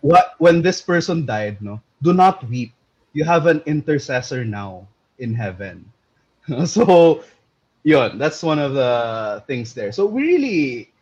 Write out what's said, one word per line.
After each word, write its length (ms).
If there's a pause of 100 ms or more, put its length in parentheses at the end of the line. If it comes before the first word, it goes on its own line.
What, 380
when 220
this 200
person 440
died, 360
no? 200 (200)
Do 120
not 340
weep. 240 (400)
You 140
have 220
an 180
intercessor 800
now 420 (320)
in 160
heaven. 480 (640)
<laughs> 180
So, 560 (640)
yun, 340
that's 240
one 160
of 160
the 720
things 300
there. 160
So 160
we 160
really 640 (120)